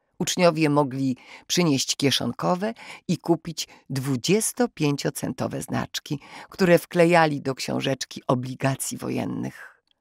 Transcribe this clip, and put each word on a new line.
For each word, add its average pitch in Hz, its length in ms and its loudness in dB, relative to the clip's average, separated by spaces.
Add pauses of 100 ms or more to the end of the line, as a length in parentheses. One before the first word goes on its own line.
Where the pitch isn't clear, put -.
(180)
Uczniowie 160 520 4
mogli 135 460 0 (300)
przynieść 160 500 0
kieszonkowe 170 800 0 (340)
i 180 100 0
kupić - 500 -4 (220)
dwudziestopięciocentowe 139 1700 -2
znaczki, - 580 -6 (280)
które 175 300 6
wklejali 165 600 4
do 135 140 -4
książeczki 131 720 -6
obligacji 127 720 -4
wojennych. 123 840 -8 (180)